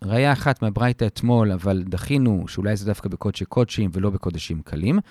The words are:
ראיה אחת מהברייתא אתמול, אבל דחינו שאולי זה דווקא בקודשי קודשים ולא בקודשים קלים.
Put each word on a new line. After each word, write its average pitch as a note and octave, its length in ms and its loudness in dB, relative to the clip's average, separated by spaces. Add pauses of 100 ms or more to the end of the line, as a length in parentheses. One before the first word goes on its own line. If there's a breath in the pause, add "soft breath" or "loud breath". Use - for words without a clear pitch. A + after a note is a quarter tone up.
ראיה B2 300 2
אחת C3+ 280 0
מהברייתא A2+ 440 0
אתמול, A2+ 460 2
אבל F#2 360 0
דחינו G2 600 2
שאולי G#2 280 -2
זה G2 100 -4
דווקא G2+ 240 -2
בקודשי F#2 360 -4
קודשים A2 480 0
ולא F#2+ 160 0
בקודשים E2 520 -4
קלים. G2 380 0 (120)